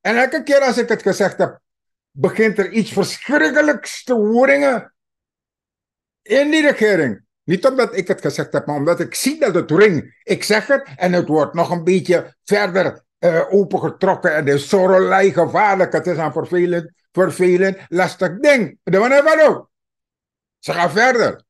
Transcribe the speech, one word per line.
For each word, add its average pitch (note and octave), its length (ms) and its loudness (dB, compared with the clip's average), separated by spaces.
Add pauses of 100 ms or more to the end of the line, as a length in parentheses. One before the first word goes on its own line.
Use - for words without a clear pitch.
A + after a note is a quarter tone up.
En G#3+ 160 -2
elke B3+ 260 -2
keer C#4 180 2
als B3+ 180 0
ik A#3 100 -2
het A3 140 -2
gezegd F#3+ 360 -2
heb, E3 220 -2 (500)
begint G3 480 0
er F#3 120 -2
iets A3 220 -2
verschrikkelijks D4 1120 -2
te A#3+ 160 0
wringen B3+ 760 0 (1300)
in C#4 280 0
die D#4 120 2
regering. G3 640 0 (180)
Niet F#3+ 240 -2
omdat B3 300 0
ik F#3+ 120 -6
het F#3 120 -4
gezegd D3+ 320 -6
heb, C#3+ 140 -4
maar D3+ 100 -6
omdat E3 240 -2
ik - 140 -8
zie D4+ 260 -4
dat A3 140 0
het E3+ 160 -2
wringt. F3 520 2
Ik - 200 -4
zeg G#3+ 240 -2
het C#4 300 -2
en F3+ 160 -2
het F3 160 0
wordt D3+ 260 0
nog E3+ 160 0
een E3+ 140 -6
beetje F3 600 0
verder, F#3 600 -2 (140)
eh, E3 340 0
opengetrokken. F3+ 840 0
En D3+ 100 -2
de C#3+ 140 2
zorrelei F#3 720 2
gevaarlijk. F3+ 600 0
Het D#3+ 140 -2
is F3 100 -2
een D3+ 160 -4
vervelend, E3+ 600 -4 (200)
vervelend, F#3 680 0 (100)
lastig F3+ 500 -4
ding. C4+ 440 2
De F3+ 160 0
manier C4+ 240 4
waarop. D#4 480 2 (880)
Ze - 140 -10
gaan E3+ 180 0
verder. A3 600 0